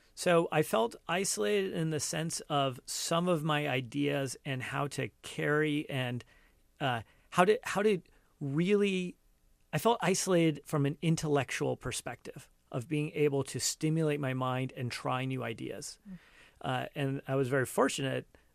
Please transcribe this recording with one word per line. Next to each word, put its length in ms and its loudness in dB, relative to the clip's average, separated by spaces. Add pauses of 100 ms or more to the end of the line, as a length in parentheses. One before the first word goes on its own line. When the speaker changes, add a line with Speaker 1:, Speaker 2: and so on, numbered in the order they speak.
(160)
Speaker 1:
So 360 4
I 100 4
felt 340 2 (120)
isolated 640 0
in 160 0
the 120 -2
sense 480 -4
of 360 0
some 440 -2
of 140 2
my 240 0
ideas 680 -2 (100)
and 160 -4
how 260 -4
to 220 -6 (120)
carry 680 0
and, 340 -4 (580)
uh, 200 0 (280)
how 160 4
to, 180 6
how 180 -2
to 200 4 (400)
really, 760 2 (560)
I 80 0
felt 220 4
isolated 640 4
from 200 2
an 160 0
intellectual 760 0
perspective 680 -10 (240)
of 180 -4
being 240 -2
able 300 2
to 160 -8
stimulate 600 0
my 140 -2
mind 420 -2
and 160 -4
try 340 -2
new 180 -4
ideas. 540 -8 (100)
Speaker 2:
Mm. 100 -14 (440)
Speaker 1:
Uh, 240 -2 (100)
and 320 -2
I 80 0
was 120 2
very 180 2
fortunate 600 0 (300)